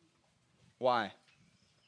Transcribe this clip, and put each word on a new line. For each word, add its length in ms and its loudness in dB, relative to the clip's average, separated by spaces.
Why? 360 0